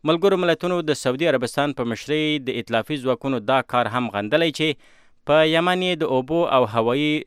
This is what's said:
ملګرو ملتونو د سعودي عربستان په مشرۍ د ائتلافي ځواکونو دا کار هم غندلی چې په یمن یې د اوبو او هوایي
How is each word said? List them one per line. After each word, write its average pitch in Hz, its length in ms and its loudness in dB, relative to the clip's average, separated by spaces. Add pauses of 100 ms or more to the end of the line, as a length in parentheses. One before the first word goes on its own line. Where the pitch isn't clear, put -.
ملګرو 180 380 2
ملتونو 175 420 0
د - 160 -2
سعودي 139 300 0
عربستان 139 440 -2
په 117 140 -2
مشرۍ 151 560 -4
د 117 120 -4
ائتلافي 123 440 -2
ځواکونو 127 480 -2
دا 131 100 2 (120)
کار 117 200 0
هم 113 220 -2
غندلی 147 400 0
چې - 420 -4 (280)
په 156 220 6
یمن 180 320 2
یې 180 180 -2
د 156 160 -2
اوبو 135 240 0 (160)
او 127 160 6
هوایي 123 400 2 (160)